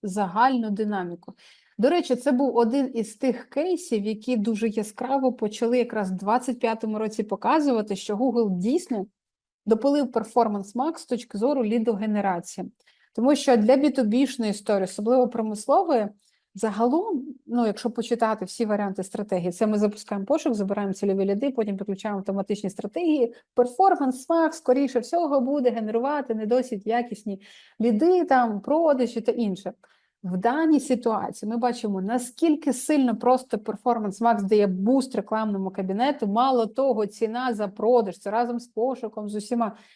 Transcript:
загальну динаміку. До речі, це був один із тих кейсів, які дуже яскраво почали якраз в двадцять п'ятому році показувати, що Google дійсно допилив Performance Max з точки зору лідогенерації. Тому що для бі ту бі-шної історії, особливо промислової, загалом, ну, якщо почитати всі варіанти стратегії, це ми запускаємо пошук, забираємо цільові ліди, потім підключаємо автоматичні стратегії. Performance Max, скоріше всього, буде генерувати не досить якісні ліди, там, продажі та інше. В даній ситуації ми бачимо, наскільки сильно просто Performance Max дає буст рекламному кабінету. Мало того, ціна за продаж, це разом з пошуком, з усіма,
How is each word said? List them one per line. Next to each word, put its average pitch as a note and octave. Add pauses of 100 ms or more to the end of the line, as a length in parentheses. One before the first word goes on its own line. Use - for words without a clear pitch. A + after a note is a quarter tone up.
загальну G#3+
динаміку. F#3+ (460)
До B3+
речі, E4+
це B3+
був B3+
один B3
із A3
тих B3+
кейсів, D4+
які A3
дуже A3
яскраво B3
почали A#3
якраз A3
в -
двадцять A#3
п'ятому A3
році G#3+
показувати, G#3+
що G#3
Google A#3
дійсно G#3 (600)
допилив C4+
Performance A3
Max C#4+
з -
точки A#3
зору C4
лідогенерації. G#3 (420)
Тому C4+
що C4+
для A3
бі C#4+
ту C4+
бі-шної A3+
історії, G3+
особливо A#3
промислової, A#3 (460)
загалом, B3 (220)
ну, A#3
якщо A3
почитати A3
всі A3
варіанти G3+
стратегії, F#3
це G#3+
ми G#3+
запускаємо G3+
пошук, D4+
забираємо G3+
цільові G3
ліди, G#3
потім G#3+
підключаємо G3
автоматичні G3
стратегії. D4 (220)
Performance C4
Max, E4
скоріше C4
всього, C#4+
буде B3+
генерувати A#3
не A3
досить A#3+
якісні A3 (400)
ліди, D4
там, A#3+
продажі C4
та A#3
інше. G3 (500)
В F#3
даній D4
ситуації G#3
ми A#3
бачимо, A3+
наскільки C4+
сильно B3+
просто B3
Performance G#3+
Max A3+
дає G#3
буст A3+
рекламному G#3
кабінету. G#3
Мало A#3
того, A3
ціна A#3
за G#3
продаж, G#3
це G3+
разом A#3+
з -
пошуком, A3+
з G#3
усіма, A3 (200)